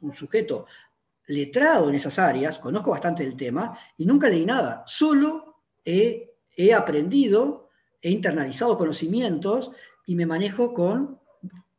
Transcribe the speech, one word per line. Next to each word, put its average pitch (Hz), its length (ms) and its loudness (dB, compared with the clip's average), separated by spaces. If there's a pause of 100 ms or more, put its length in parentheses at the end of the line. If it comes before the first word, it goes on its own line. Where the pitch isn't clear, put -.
un 147 100 -8
sujeto 143 540 -4 (600)
letrado 175 640 2
en 143 80 2
esas 139 240 -6
áreas, 143 400 0
conozco 190 320 -2
bastante 165 320 -2
del 131 120 -6
tema 135 400 -6 (200)
y 160 100 -6
nunca 285 220 4
leí 170 180 2
nada, 202 400 -2
solo 302 760 0 (200)
he, 196 520 0 (200)
he 190 160 6
aprendido, 214 1000 2 (300)
he 170 100 -2
internalizado 185 680 0
conocimientos 196 960 -2 (340)
y 180 80 -4
me 170 120 0
manejo 202 460 -2
con 240 460 -2 (600)